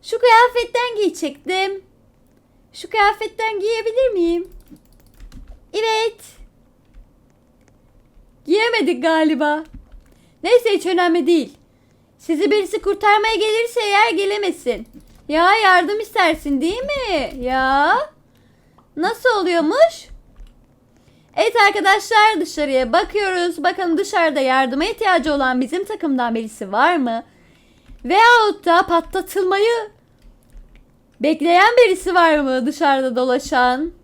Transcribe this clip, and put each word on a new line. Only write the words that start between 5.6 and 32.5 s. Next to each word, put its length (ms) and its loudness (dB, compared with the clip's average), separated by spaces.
Evet. 440 -2
Giyemedik 560 0
galiba. 600 0
Neyse, 280 2
hiç 160 0
önemli 400 0
değil. 320 0
Sizi 320 -2
birisi 320 -2
kurtarmaya 520 0
gelirse 460 -2
eğer, 300 0
gelemesin. 760 -4
Ya, 260 2
yardım 460 2
istersin 600 -2
değil 220 -4
mi? 640 -6
Ya. 520 0
Nasıl 320 -2
oluyormuş? 720 0
Evet 200 0
arkadaşlar, 760 2
dışarıya 520 -2
bakıyoruz. 720 -2
Bakalım 340 -2
dışarıda 420 0
yardıma 440 0
ihtiyacı 480 0
olan 280 -2
bizim 240 -4
takımdan 500 -4
birisi 380 -8
var 240 2
mı? 260 -4
Veyahut 600 4
da 220 2
patlatılmayı 1040 -2
bekleyen 560 2
birisi 380 2
var 240 4
mı 280 -2